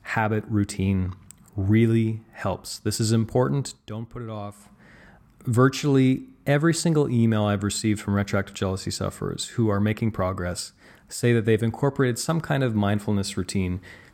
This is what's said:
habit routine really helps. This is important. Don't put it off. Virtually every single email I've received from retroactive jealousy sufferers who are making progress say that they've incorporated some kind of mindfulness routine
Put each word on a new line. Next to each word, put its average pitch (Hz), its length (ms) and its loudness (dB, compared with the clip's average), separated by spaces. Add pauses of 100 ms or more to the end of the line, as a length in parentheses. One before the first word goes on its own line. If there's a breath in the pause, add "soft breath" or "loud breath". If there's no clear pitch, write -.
habit 110 460 -2
routine 98 640 0 (420)
really 110 680 2 (100)
helps. - 480 -8
This 107 200 -4
is 113 120 2
important. 127 640 0 (100)
Don't 113 240 -12
put 123 140 -14
it 110 60 -12
off. 104 400 -14 (760 loud breath)
Virtually 131 800 4 (240)
every 147 260 4
single 156 360 0
email 113 340 4
I've 101 200 0
received 104 360 0
from 101 140 -2
retroactive 101 420 -2
jealousy 95 360 -4
sufferers - 580 -6
who 113 200 0
are 101 100 0
making 107 320 0
progress 92 600 -6 (360 loud breath)
say 120 240 2
that 113 120 2
they've 110 160 4
incorporated 123 580 0
some 165 220 -2
kind 139 220 -2
of 120 120 0
mindfulness 101 600 0
routine 92 440 -2 (320 loud breath)